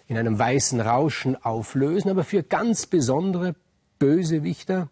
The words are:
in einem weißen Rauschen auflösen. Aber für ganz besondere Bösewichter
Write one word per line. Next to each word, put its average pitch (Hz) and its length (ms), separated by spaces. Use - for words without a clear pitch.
in 113 100
einem 113 180
weißen 123 440
Rauschen 131 600
auflösen. 135 680
Aber 185 140
für 202 180
ganz 214 440
besondere 175 680
Bösewichter 160 920